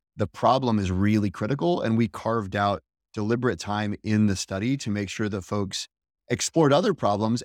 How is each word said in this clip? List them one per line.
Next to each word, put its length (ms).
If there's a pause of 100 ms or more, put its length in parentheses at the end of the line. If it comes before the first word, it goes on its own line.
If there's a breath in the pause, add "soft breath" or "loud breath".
(160)
the 120
problem 520
is 120
really 380
critical. 520
And 160
we 100
carved 480
out 280 (300)
deliberate 460
time 420
in 260
the 100
study 400
to 120
make 200
sure 180
that 140
folks 480 (400)
explored 420
other 220
problems 520